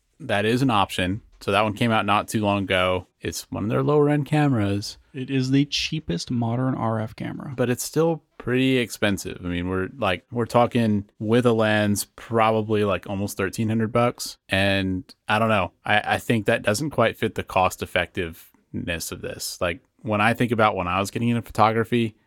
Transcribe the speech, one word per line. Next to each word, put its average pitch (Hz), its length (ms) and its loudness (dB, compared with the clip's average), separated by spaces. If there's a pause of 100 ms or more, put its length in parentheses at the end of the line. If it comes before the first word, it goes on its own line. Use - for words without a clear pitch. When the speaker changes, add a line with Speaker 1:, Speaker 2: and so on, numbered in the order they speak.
(200)
Speaker 1:
that 107 260 0
is 120 160 2
an 135 80 2
option. 98 520 0 (200)
So - 100 -2
that 101 120 4
one 107 100 0
came 117 180 0
out 107 140 2
not 104 220 2
too 113 160 -2
long 101 200 2
ago. 92 440 0 (120)
It's - 320 -8
one 98 120 -6
of 104 60 -2
their 131 140 0
lower 147 260 2
end 147 180 0
cameras. 110 720 0 (160)
Speaker 2:
It 131 180 -10
is 131 180 0
the 139 160 4
cheapest - 640 -6
modern 123 460 -2
R 113 240 -2
F 110 160 -8
camera. - 420 -10
Speaker 1:
But 123 140 0
it's 123 120 -4
still 160 400 0 (140)
pretty 131 400 2
expensive. 104 680 -2
I 90 40 -6
mean, 87 220 -2
we're, 92 280 -2
like, 92 340 -2
we're 120 140 -2
talking 113 600 2 (140)
with 113 280 2
a 120 60 4
lens, 107 520 2 (100)
probably, 110 680 2
like, 95 260 -2
almost 101 280 -4
thirteen 104 320 -2
hundred 110 220 0
bucks. - 460 -2 (120)
And 95 540 0 (240)
I 107 120 2
don't 110 100 2
know. 98 220 2 (120)
I, 107 320 0
I - 40 -2
think 113 260 -2
that 117 160 2
doesn't 127 300 -2
quite 113 260 0
fit 110 180 -2
the 92 80 -6
cost - 380 0
effectiveness 87 1300 -8
of 92 100 -12
this. - 400 -10
Like, 87 200 -2 (200)
when 107 200 0
I 117 120 4
think 117 180 0
about 107 240 4
when 90 120 -2
I 90 120 0
was 101 120 -2
getting 117 180 -2
into 117 120 0
photography, 113 760 0 (120)